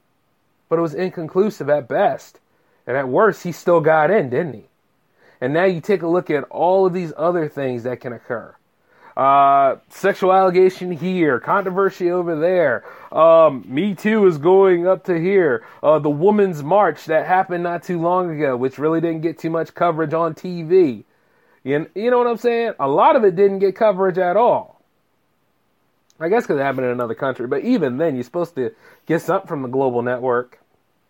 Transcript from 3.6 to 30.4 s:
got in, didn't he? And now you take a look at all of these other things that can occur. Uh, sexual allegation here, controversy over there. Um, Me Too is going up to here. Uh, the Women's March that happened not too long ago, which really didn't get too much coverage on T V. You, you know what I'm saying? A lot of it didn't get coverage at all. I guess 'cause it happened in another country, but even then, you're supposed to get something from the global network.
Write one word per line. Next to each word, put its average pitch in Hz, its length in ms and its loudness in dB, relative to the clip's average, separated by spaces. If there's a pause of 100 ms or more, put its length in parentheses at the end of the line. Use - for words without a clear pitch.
got 156 280 2
in, 185 200 0
didn't 135 240 -4
he? 107 120 -20 (760)
And 127 120 -4
now 175 120 2
you 180 160 -2
take 190 200 -2
a 170 60 -6
look 175 220 -2
at 139 160 -2
all 185 400 0
of 175 80 0
these 175 240 -6
other 160 320 -2
things 127 340 -6
that 123 160 -8
can 123 140 -10
occur. 113 420 -12 (600)
Uh, 139 580 4 (140)
sexual 190 420 -2
allegation 185 580 2
here, 165 480 -2
controversy 185 720 -2
over 170 280 -2
there. 156 480 0 (260)
Um, 156 560 6
Me 175 260 -4
Too 208 320 2
is 170 120 4
going 180 500 4
up 165 160 0
to 175 160 -2
here. 170 460 0 (180)
Uh, 151 160 4
the 147 100 -2
Women's 180 540 0
March 175 420 0
that 151 220 -2
happened 180 340 -2
not 175 220 -6
too 175 160 -6
long 175 320 0
ago, 147 240 -2
which 131 220 -4
really 160 240 -2
didn't 160 200 -4
get 165 160 -6
too 165 120 -6
much 160 240 -6
coverage 160 400 -2
on 160 200 -2
T 175 300 -10
V. 156 400 2 (640)
You, 143 280 -4
you 226 160 -4
know 247 100 2
what 240 80 0
I'm 233 100 -4
saying? 233 420 -2
A 139 80 -2
lot 214 300 4
of 220 80 2
it 180 100 4
didn't 196 240 2
get 190 160 0
coverage 190 420 0
at 180 200 0
all. 214 420 0 (1400)
I 165 80 -2
guess 226 160 0
'cause 151 140 -2
it - 20 -2
happened 131 240 -2
in 123 60 -2
another 120 240 -4
country, 127 320 -6
but 139 160 -4
even 170 340 -2
then, 160 160 0
you're 123 100 -6
supposed 170 320 -8
to 123 160 -4 (360)
get 160 160 -2
something 185 240 -2
from 147 160 -8
the 127 40 -8
global 123 360 -2
network. 123 560 -4 (500)